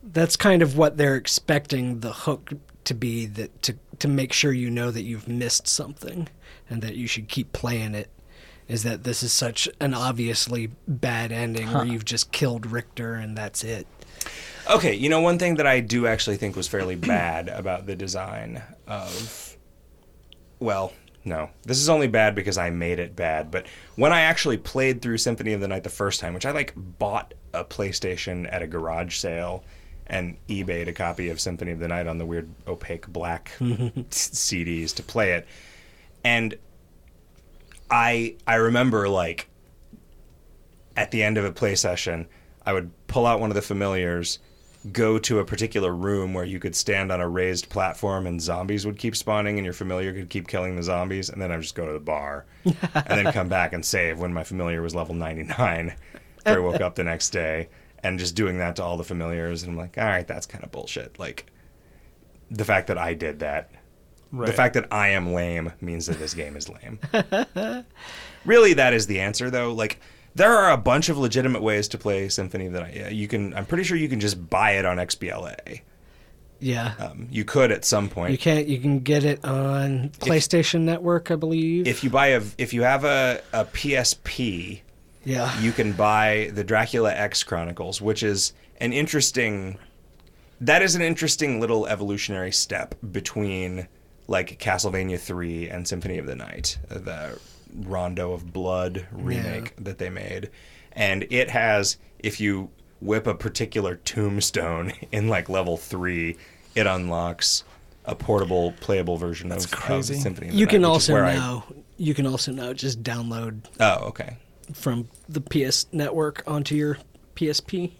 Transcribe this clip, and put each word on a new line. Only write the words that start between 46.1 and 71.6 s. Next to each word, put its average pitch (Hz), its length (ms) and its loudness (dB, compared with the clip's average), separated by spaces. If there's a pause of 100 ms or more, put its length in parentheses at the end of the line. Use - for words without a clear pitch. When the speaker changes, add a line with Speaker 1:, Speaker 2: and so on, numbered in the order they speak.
Speaker 3:
where 92 120 -2
you 92 140 -6
could 87 160 -6
stand 98 360 0
on 90 100 0
a 87 80 0
raised 90 400 0
platform 95 580 -2
and 87 140 -4
zombies 92 440 -2
would 104 120 -4
keep 113 180 -4
spawning 104 420 0
and 98 80 -2
your 90 80 -6
familiar 92 400 -4
could 92 160 -10
keep 92 180 -6
killing 90 280 -4
the 87 80 -4
zombies, 90 460 -2
and 98 120 -8
then 90 100 -4
I'd 82 100 -4
just 78 140 -10
go 85 100 -6
to 76 80 -6
the 76 60 -6
bar 73 460 -4 (100)
Speaker 1:
<laughs> - 100 -20
Speaker 3:
and 175 100 2 (500)
then 160 80 2
come 92 160 0
back 90 240 2
and 85 120 -6
save 82 340 0
when 90 140 -4
my 82 100 -4
familiar 85 380 -4
was 82 140 -4
level 85 200 -4
ninety-nine 82 800 -2 (520)
after 101 160 4
I - 40 2
woke 85 160 2
up 90 140 0
the 90 80 -2
next 82 260 -2
day, 82 400 -2 (340)
and 92 160 -2
just 87 160 -4
doing 92 240 0
that 85 180 -2
to 92 60 -4
all 87 140 -4
the 82 60 -6
familiars, 85 600 -4
and 90 80 -8
I'm 85 60 -6
like, 85 200 -10
"All 120 80 0
right, 90 220 0
that's - 180 -8
kinda - 220 -16
bullshit." - 520 -10
Like, - 260 -10 (1080)
the 107 140 -2
fact 95 220 4
that 95 100 0
I 85 160 -2
did 76 260 -6
that, 76 320 -6 (600)
Speaker 2:
Right. 123 160 -4
Speaker 3:
the 113 60 0
fact 123 200 4
that 117 180 0
I 104 180 2
am 90 240 2
lame 85 380 -2 (100)
means 85 260 -6
that 80 120 -4
this 78 140 -6
game 73 240 -8
is 73 120 -10
lame. - 300 -14 (140)
Speaker 1:
<laughs> 220 720 -2 (600)
Speaker 3:
Really, 220 280 10
that 131 200 6
is 110 140 2
the 101 120 0
answer, 107 300 -2
though. 120 240 0
Like, 110 260 -2 (360)
there 208 180 8
are 196 180 8
a 135 60 8
bunch 131 320 4
of 151 80 2
legitimate 123 440 2